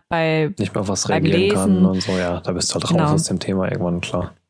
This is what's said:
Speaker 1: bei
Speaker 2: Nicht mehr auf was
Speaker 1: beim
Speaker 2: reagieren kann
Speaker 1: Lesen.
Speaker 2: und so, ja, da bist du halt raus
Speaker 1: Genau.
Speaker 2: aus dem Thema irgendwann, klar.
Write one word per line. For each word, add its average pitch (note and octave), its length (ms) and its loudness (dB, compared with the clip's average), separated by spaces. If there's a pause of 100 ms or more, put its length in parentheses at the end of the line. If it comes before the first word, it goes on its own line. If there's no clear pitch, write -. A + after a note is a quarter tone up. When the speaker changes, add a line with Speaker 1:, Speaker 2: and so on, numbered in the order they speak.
(100)
Speaker 1:
bei D#3+ 480 0
Speaker 2:
Nicht G2 160 -4
mehr - 80 -2
auf F#2+ 60 -4
was F#2+ 180 -2
Speaker 1:
beim F#2+ 180 0
Speaker 2:
reagieren - 320 2
kann - 140 2
Speaker 1:
Lesen. F#2 160 6
Speaker 2:
und - 160 2
so, G2 160 -2
ja, F2 220 -2
da - 120 -6
bist F2 180 -2
du - 40 -6
halt E2 100 -2
raus - 60 -2
Speaker 1:
Genau. D3+ 220 2
Speaker 2:
aus D#3+ 120 2
dem F#2 160 -2
Thema F#2+ 300 -2
irgendwann, F2 320 -2
klar. - 320 -6 (160)